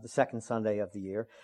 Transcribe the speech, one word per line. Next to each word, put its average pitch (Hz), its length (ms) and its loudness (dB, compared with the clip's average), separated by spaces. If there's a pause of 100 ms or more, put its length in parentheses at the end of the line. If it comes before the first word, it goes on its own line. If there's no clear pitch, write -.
the 120 60 -10
second 120 320 2
Sunday 107 380 2
of 98 120 -2
the 104 80 -8
year. 98 300 -4 (140)